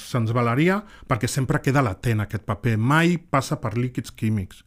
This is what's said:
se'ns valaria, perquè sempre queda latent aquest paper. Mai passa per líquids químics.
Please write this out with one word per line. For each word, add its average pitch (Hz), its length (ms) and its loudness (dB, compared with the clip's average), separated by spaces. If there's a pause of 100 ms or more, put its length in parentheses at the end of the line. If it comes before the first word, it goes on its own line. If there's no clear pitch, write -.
(120)
se'ns 117 240 0
valaria, 143 460 2 (260)
perquè 120 240 0
sempre 143 320 0
queda 139 180 2
latent 110 400 0
aquest - 220 -6
paper. 110 340 -2
Mai 160 400 4
passa 139 420 -2
per 110 180 -4
líquids 123 340 -4
químics. 110 560 -4